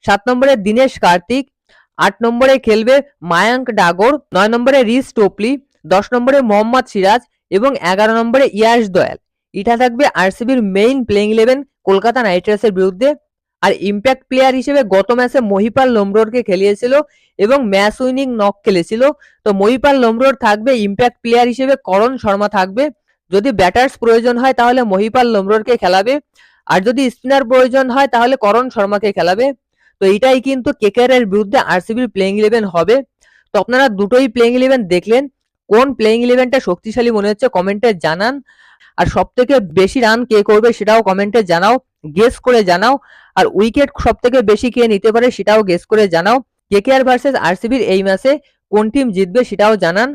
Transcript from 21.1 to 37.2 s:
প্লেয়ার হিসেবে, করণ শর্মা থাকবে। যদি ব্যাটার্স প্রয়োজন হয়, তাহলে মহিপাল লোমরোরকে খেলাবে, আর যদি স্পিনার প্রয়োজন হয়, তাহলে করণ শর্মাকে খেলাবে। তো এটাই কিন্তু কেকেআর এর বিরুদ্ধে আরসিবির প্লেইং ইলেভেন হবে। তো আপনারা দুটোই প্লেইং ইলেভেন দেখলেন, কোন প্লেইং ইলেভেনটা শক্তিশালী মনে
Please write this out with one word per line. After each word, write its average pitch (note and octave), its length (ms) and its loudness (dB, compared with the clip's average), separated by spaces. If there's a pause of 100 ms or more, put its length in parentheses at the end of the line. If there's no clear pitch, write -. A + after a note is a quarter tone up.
প্লেয়ার A#3 240 2
হিসেবে, C4 260 -2 (160)
করণ G#3 220 2 (120)
শর্মা G#3 340 -2
থাকবে। F#3+ 260 -2 (480)
যদি G3+ 180 0 (100)
ব্যাটার্স A3+ 340 2 (100)
প্রয়োজন A#3 340 2
হয়, C4 220 0
তাহলে B3 240 2
মহিপাল A3 500 0
লোমরোরকে G#3+ 440 0
খেলাবে, G3 360 0 (540)
আর E3 200 0
যদি B3+ 220 0
স্পিনার C4 400 -2
প্রয়োজন C4 360 2 (100)
হয়, C#4 120 2
তাহলে A#3+ 280 0 (100)
করণ A3+ 200 2 (100)
শর্মাকে G3+ 420 -2
খেলাবে। F#3+ 300 0 (540)
তো G3 140 2
এটাই C4 260 2
কিন্তু C4+ 280 -4 (120)
কেকেআর A#3+ 360 2
এর A#3+ 140 0
বিরুদ্ধে G#3 280 0 (140)
আরসিবির A3+ 400 -4
প্লেইং F#3+ 280 -2
ইলেভেন G#3+ 220 0 (100)
হবে। F3 220 2 (560)
তো - 120 -8
আপনারা B3+ 220 2 (140)
দুটোই B3+ 340 2
প্লেইং A#3+ 260 2
ইলেভেন C4 220 2 (120)
দেখলেন, A3 300 0 (460)
কোন A#3 160 4 (120)
প্লেইং A3 280 2
ইলেভেনটা B3 420 2
শক্তিশালী A3 500 -2
মনে G3+ 140 -2